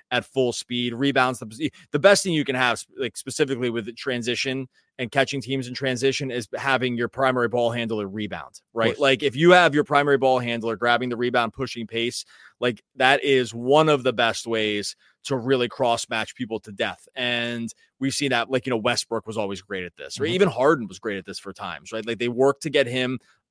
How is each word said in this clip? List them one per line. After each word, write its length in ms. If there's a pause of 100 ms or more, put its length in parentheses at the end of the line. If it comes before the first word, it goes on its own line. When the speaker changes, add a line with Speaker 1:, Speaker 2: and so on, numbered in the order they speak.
(100)
Speaker 1:
at 160
full 260
speed, 400
rebounds. 460
The, 340 (180)
the 80
best 240
thing 120
you 100
can 100
have, 300 (140)
like, 180
specifically 540
with 260
transition 720 (300)
and 120
catching 300
teams 260
in 80
transition 560
is 240
having 440
your 100
primary 400
ball 220
handler 360
rebound, 540 (140)
right? 160
Speaker 2:
Of 60
course. 40
Speaker 1:
Like, 220
if 120
you 180
have 220
your 100
primary 340
ball 200
handler 380
grabbing 320
the 80
rebound, 380
pushing 320
pace, 400 (340)
like, 240 (120)
that 280
is 300
one 340
of 140
the 100
best 340
ways 480 (300)
to 120
really 320
cross 420
match 240
people 260
to 120
death. 440
And 560 (280)
we've 120
seen 180
that, 200
like, 160
you 40
know, 60
Westbrook 500
was 120
always 240
great 220
at 120
this, 240
or 40
Speaker 2:
Mm-hmm. 100
Speaker 1:
even 140
Harden 400
was 100
great 180
at 80
this 140
for 160
times, 360
right? 140
Like, 140
they 100
work 320
to 100
get 160
him, 320 (320)